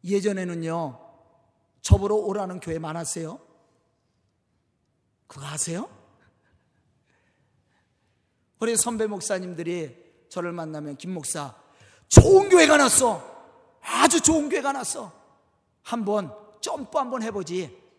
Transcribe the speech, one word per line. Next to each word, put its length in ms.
예전에는요, 960
저보러 340
오라는 440
교회 200
많았어요. 600
그거 180
아세요? 420
우리 160
선배 300
목사님들이 920
저를 220
만나면, 460
"김 160
목사, 420
좋은 420
교회가 280
났어. 440
아주 400
좋은 280
교회가 220
났어. 420
한번 520
점프 380
한번 240
해보지." 580